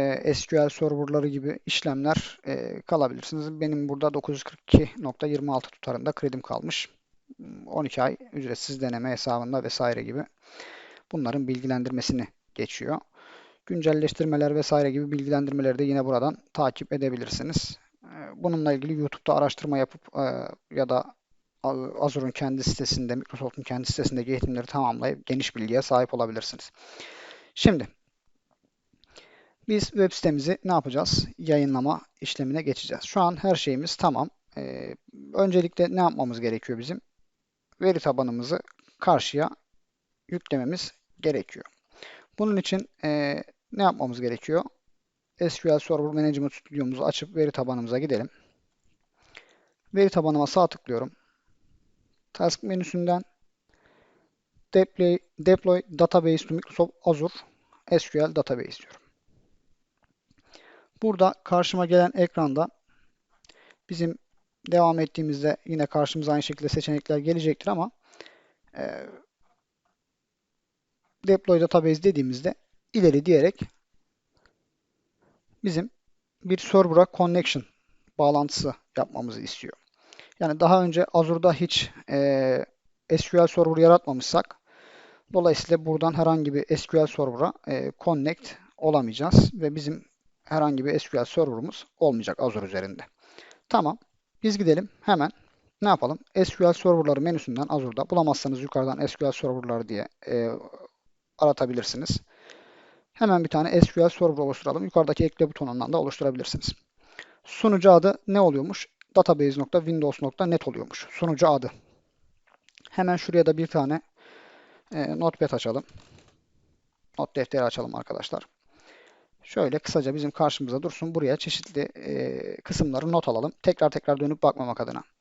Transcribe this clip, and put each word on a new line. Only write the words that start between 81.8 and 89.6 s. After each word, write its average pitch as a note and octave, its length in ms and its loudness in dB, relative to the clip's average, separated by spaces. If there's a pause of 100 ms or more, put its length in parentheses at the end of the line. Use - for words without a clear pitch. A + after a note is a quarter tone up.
e, C3+ 560 2 (440)
S D#3+ 180 0
Q F3 100 4
L E3+ 80 8
server D#3+ 360 4
yaratmamışsak E3 760 4 (760)
dolayısıyla E3 540 2
buradan D#3+ 260 0
herhangi D#3 420 2
bir C#3+ 220 0
S - 100 -6
Q D#3+ 120 2
L D3+ 80 6
server'a, C3+ 460 -2 (160)
e, C3+ 320 -4
connect D#3 540 -2 (220)
olamayacağız D3 800 2
ve D3+ 200 -4